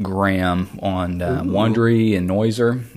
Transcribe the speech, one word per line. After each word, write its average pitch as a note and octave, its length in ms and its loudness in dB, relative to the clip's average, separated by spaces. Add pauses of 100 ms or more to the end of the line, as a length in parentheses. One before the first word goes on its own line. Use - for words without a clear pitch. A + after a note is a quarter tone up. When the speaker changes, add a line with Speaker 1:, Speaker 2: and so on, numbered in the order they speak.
Speaker 1:
Graham F#2+ 680 0 (120)
on, F2+ 400 -2
uh, F2 220 -2
Speaker 2:
Ooh. - 60 -2
Speaker 1:
Wondery A2+ 640 2
and F2+ 140 0
Noiser. A2+ 560 0 (120)